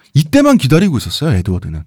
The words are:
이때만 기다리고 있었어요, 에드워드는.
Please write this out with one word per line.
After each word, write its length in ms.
이때만 420
기다리고 400
있었어요, 400
에드워드는. 500